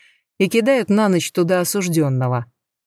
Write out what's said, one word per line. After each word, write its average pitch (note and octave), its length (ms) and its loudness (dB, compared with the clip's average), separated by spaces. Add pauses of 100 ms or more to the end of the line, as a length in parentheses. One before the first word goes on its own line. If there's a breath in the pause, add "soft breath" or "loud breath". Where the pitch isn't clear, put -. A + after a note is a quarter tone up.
(380 soft breath)
и F#3+ 100 0
кидают A#3 420 0
на G#3 200 2
ночь F3 240 0
туда F3+ 260 0
осуждённого. C#3+ 880 -2 (420)